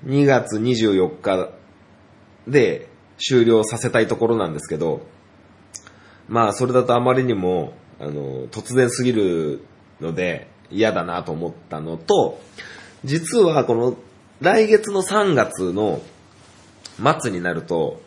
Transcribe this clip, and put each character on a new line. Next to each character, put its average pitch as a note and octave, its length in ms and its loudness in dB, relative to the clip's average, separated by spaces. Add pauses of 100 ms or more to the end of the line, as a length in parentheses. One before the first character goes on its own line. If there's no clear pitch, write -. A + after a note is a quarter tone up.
二 C#3 220 2
月 A#2 340 2
二 B2 160 0
十 A2 200 2
四 F#2 140 2
日 F#2+ 400 -2 (960)
で A2+ 400 2 (300)
終 B2 280 2
了 A2+ 180 4
さ A2 140 -6
せ A#2 120 -4
た B2 100 0
い A2 80 2
と A#2 80 -2
こ A2+ 120 0
ろ A#2 100 2
な G2 100 -2
ん D#2+ 60 -6
で D2 60 -8
す - 80 -16
け D#2+ 100 -6
ど、 D#2 240 -4 (1300)
ま A2+ 200 2
あ、 G#2 40 -2
そ B2 140 -2
れ B2 60 -2
だ B2+ 100 4
と B2 100 0
あ B2 60 4
ま B2 160 2
り C3 80 0
に B2 100 0
も、 F2+ 400 -2 (260)
あ - 60 -12
の、 C2+ 420 -10
突 G#2 280 -8
然 B2+ 160 6
す B2 120 -4
ぎ B2 80 2
る E2+ 540 -2 (340)
の E2 140 -8
で E2 340 -4 (220)
嫌 G#2+ 220 0
だ F#2 120 -2
な F2 200 -6
と E2 80 -8
思 E2 180 -6
っ E2+ 40 -16 (160)
た D2+ 120 -10
の E2 160 -8
と、 C#3+ 420 0 (640)
実 E3 360 -2
は D#3 260 4
こ B2 80 0
の A#2+ 240 0 (420)
来 G#3+ 280 4
月 G#3+ 240 4
の G3 100 0
三 G3 340 2
月 F#2 380 0
の G2 280 -2 (1160)
末 A#2 120 -4
に F2+ 100 -6
な F2 100 -2
る E2 120 -6
と D#2+ 440 -2